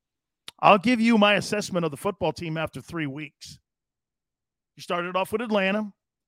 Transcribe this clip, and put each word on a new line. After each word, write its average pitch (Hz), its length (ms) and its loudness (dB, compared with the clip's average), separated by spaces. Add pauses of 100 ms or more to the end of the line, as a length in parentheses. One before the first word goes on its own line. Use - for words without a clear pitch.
(600)
"I'll 190 180 8
give 226 220 2
you 226 180 4
my 202 160 6
assessment 190 500 -2
of 160 60 -2
the 139 60 -10
football 180 360 -4
team 160 240 -8
after 156 240 -8
three 160 280 -8
weeks. 143 500 -14 (1200)
You 147 60 -20
started 180 340 -4
off 190 160 0
with 220 100 -4
Atlanta. 208 500 0 (360)